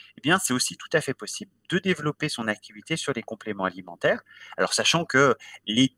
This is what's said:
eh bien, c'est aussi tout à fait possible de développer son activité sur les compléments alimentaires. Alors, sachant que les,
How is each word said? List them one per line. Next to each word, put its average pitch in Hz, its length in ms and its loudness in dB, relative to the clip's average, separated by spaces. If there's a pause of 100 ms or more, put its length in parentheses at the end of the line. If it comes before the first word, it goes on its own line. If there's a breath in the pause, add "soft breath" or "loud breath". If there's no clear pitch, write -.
(160 loud breath)
eh - 40 -20
bien, 175 180 4
c'est - 160 0
aussi - 220 -2
tout - 160 -18
à 160 80 4
fait 135 120 -4
possible - 380 -10 (180)
de 175 100 0
développer 156 500 -2
son 113 200 -4
activité 107 480 -6
sur - 160 -4
les 117 100 -4
compléments 104 420 -8
alimentaires. 95 580 -2 (340 loud breath)
Alors, 92 160 0
sachant 135 320 2
que 131 320 4 (300 loud breath)
les, 120 320 2